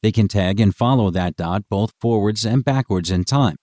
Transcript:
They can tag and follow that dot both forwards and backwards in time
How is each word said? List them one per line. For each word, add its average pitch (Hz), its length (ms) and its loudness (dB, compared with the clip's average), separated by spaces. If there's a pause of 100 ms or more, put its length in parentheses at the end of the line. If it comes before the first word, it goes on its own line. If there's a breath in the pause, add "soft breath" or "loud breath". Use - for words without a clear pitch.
They 110 80 2
can 107 160 2
tag 95 320 0
and 101 160 4
follow 120 380 2
that 90 240 -2
dot 90 320 -6
both 104 320 -2
forwards 107 440 0
and 120 200 0
backwards 98 480 -2
in 92 120 0
time 131 380 0